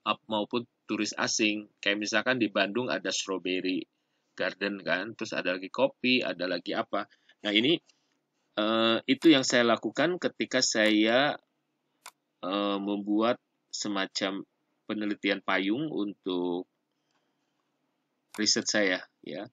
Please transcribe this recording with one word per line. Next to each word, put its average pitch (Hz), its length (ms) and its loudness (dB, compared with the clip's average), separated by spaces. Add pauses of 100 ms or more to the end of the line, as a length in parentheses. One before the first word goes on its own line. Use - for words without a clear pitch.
ap-, - 240 -4
maupun 110 400 -2 (240)
turis 107 240 -2
asing. 107 640 -2
Kayak 101 320 -2
misalkan 120 320 0
di 101 80 0
Bandung 107 400 -2
ada 92 240 -4
strawberry 92 720 -4 (480)
garden 98 480 -4
kan, 87 320 -2
terus - 220 -8
ada 90 180 -2
lagi 92 160 -8
kopi, 127 560 0
ada 90 240 -4
lagi 87 240 -4
apa. 104 320 -4 (400)
Nah 104 80 0
ini, 123 240 4 (800)
eh, 113 420 2 (120)
itu 151 240 8
yang 131 100 4
saya 120 220 4
lakukan 117 560 0
ketika 127 420 -2
saya, 110 720 4 (1080)
eh, 101 340 0
membuat 104 600 0 (280)
semacam 98 760 -4 (420)
penelitian 101 560 -2
payung 98 480 -2
untuk 92 760 -4 (1700)
riset 107 320 2
saya 95 320 2 (160)
ya. 87 340 -12